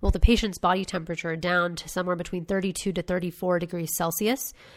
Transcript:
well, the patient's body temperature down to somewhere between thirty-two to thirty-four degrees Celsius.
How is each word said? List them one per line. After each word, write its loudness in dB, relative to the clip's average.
well, 2
the 2
patient's 6
body 2
temperature -6
down 0
to -10
somewhere -2
between -6
thirty-two -2
to -2
thirty-four 0
degrees -4
Celsius. -2